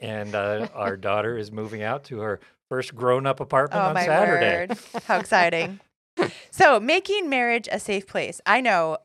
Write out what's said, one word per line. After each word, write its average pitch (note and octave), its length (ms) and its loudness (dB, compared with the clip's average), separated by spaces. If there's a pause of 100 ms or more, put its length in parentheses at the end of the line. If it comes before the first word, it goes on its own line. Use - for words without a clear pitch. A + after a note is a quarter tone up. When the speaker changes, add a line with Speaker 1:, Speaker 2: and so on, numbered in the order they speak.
Speaker 1:
and, G#2+ 320 -6
uh, G#2+ 400 -2
our G2+ 220 -4
daughter G#2 420 -2
is G#2 140 -8
moving G#2+ 320 -8
out C3 220 -6
to A#2 140 -12
her G#2 200 -6 (300)
first B2+ 260 -6
grown-up B2+ 460 2
apartment C#3 420 0
Speaker 2:
Oh, F#3 60 2
Speaker 1:
on D#3 40 -2
Speaker 2:
my F3+ 120 0
Speaker 1:
Saturday. F3 640 2
Speaker 2:
word. A3 80 -6 (280)
How F#3+ 140 2
exciting. F3 640 0
<laughs> - 40 -20 (600)
So, D4 300 6
making F4+ 500 0
marriage A#3+ 420 0
a - 80 -2
safe G3+ 280 -4
place. E3 360 -6
I G#3 180 4
know E3+ 440 2